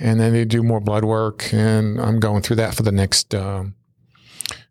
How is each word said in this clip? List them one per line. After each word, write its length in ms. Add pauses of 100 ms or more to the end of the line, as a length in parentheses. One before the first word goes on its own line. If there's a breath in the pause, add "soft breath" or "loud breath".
and 200
then 140
they 100
do 180
more 180
blood 240
work, 480
and 460
I'm 220
going 220
through 140
that 180
for 80
the 100
next, 420
um, 400 (960 loud breath)